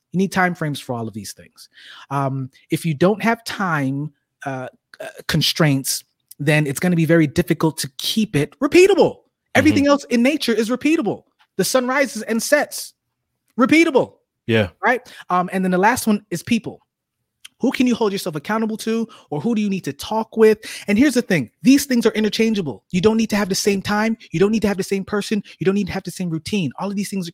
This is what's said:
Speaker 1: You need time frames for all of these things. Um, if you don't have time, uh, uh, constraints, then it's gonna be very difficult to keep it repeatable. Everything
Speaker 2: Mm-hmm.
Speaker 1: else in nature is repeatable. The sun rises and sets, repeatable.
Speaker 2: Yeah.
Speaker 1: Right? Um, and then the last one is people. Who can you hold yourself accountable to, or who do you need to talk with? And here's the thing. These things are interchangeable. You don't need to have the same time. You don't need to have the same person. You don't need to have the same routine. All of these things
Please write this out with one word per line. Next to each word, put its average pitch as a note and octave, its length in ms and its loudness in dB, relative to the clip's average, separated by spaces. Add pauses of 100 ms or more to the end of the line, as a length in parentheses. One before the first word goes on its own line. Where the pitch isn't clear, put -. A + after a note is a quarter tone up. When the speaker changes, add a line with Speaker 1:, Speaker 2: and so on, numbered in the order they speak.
(120)
Speaker 1:
You E3+ 60 -2
need F#3+ 120 0
time F3+ 240 0
frames D3 240 -6
for - 140 -10
all A#2 160 -6
of G2 60 -12
these G#2 180 -12
things. - 360 -20 (400)
Um, C3+ 420 -4 (200)
if E3 160 -4
you D#3+ 80 0
don't F#3+ 260 2
have A#3 220 -2
time, D3+ 720 -4 (340)
uh, C3 220 -8 (320)
uh, - 60 -12 (200)
constraints, C#3+ 800 0 (340)
then D3+ 300 2
it's C#3 100 -6
gonna F3+ 160 0
be E3 100 2
very D#3+ 220 4
difficult D#3+ 520 0
to C3+ 200 -8
keep - 380 -2
it D3 240 -2
repeatable. D#4 640 4 (340)
Everything C#4 280 4
Speaker 2:
Mm-hmm. C#4+ 60 4
Speaker 1:
else C#4+ 140 2
in A#3+ 180 0
nature C4 300 0
is G#3+ 180 0
repeatable. B3+ 540 -2 (320)
The F#3+ 80 0
sun B3 240 0
rises C4 340 -2
and A3+ 180 -4
sets, - 540 -6 (640)
repeatable. C4+ 560 2 (320)
Speaker 2:
Yeah. A2 240 2 (140)
Speaker 1:
Right? A#3 160 0 (300)
Um, F3+ 220 0
and F#3+ 120 -2
then F#3 80 0
the F3+ 60 0
last A3 280 0
one G#3 240 0
is E3+ 120 -6
people. - 380 -4 (800)
Who A#3+ 120 0
can B3 140 0
you A#3+ 80 2
hold G#3 180 0
yourself F3+ 220 -6
accountable A3 440 -4
to, A3 300 -4 (220)
or D3+ 100 -4
who A#3 140 -2
do G#3+ 80 -2
you G#3 80 -2
need F#3+ 140 -4
to C#3 80 -4
talk - 440 -8
with? A3 220 6 (280)
And G3+ 120 2
here's C4+ 160 4
the A#3+ 80 2
thing. D#3 280 -2 (120)
These C4+ 240 6
things A#3+ 180 0
are A3 60 4
interchangeable. G#3 800 -2
You F3+ 100 -2
don't G#3+ 160 4
need A3+ 140 0
to G#3+ 60 0
have G3+ 120 0
the F#3+ 60 -4
same G3+ 260 0
time. G#3+ 380 -2 (140)
You E3 80 -2
don't G3+ 120 4
need A3+ 100 0
to G#3+ 60 2
have G3 80 -2
the F#3+ 60 -2
same G3 220 -4
person. G3+ 380 -4 (180)
You D#3 40 -4
don't F#3+ 120 2
need G#3 100 0
to - 60 -6
have F#3+ 100 -6
the F3+ 80 -10
same F3+ 180 -6
routine. D#3+ 500 -4
All F#3+ 120 -6
of G3 60 -8
these G3+ 120 -4
things F3+ 260 -8